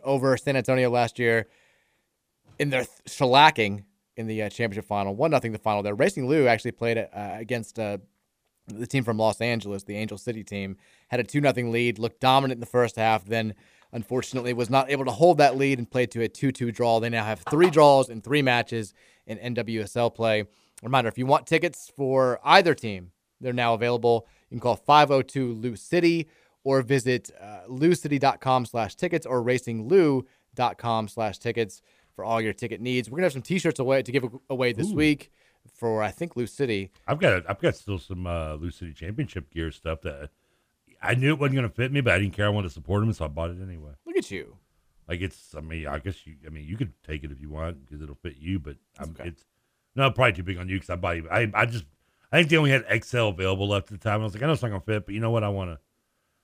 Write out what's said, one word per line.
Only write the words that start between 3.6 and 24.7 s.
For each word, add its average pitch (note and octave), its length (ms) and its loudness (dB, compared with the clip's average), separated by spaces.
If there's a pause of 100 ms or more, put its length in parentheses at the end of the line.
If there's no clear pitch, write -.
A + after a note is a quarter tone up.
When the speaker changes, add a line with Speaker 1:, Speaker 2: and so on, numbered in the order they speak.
Speaker 1:
in A2+ 100 -8
the, A2 160 -4
uh, G#2 60 -4
championship G#2+ 360 -6
final. G2+ 300 -2
One D3+ 160 0
nothing B2 220 0
the A2 60 -8
final G#2 220 0
there. G#2 140 -4
Racing C3+ 320 0
Lou C#3+ 200 4
actually A#2 240 2
played, A#2 260 -2
uh, G#2+ 160 -4
against, A2 680 -8
uh, G#2 180 -4 (680)
the A2 200 -10
team C3+ 160 0
from A2 140 -2
Los A2 240 2
Angeles, G2+ 420 -4
the G2+ 120 -10
Angel G#2 220 -6
City A2+ 260 -8
team, G2 340 -8 (320)
had B2 100 0
a B2 40 0
two C#3+ 160 -4
nothing B2 320 2
lead, A#2 280 0
looked A2+ 200 -6
dominant C3 380 4
in A#2 40 -14
the A#2 40 -8
first A#2+ 300 0
half, A2 300 2
then A2 280 -2 (380)
unfortunately B2 600 -4
was A#2 160 -2
not C3+ 200 2
able C#3 160 -2
to B2+ 60 0
hold D#3+ 260 6
that C#3+ 180 6
lead C#3 220 2
and A#2+ 140 -8
played B2 200 0
to A#2 120 -4
a A2 40 0
two C3 240 -2
two A#2+ 200 -4
draw. A#2 280 2
They A2+ 100 0
now A2+ 160 -2
have G#2+ 240 -4
three E3+ 200 6
draws C#3+ 400 8
in A2+ 120 -12
three C#3+ 200 0
matches A#2+ 520 0 (340)
in A2 100 -10
N A#2 160 -8
W A2+ 280 -4
S G2 140 -10
L A#2+ 140 2
play. A2 360 0 (360)
Reminder, A#2+ 280 0
if - 80 -6
you B2 80 -4
want C#3+ 200 4
tickets E3 500 -2
for C3 480 2
either E3+ 300 8
team, F#2+ 380 -8 (280)
they're B2 140 -6
now A#2+ 220 2
available. A#2 520 2 (220)
You B2 60 -12
can A#2 60 -10
call A#2+ 160 0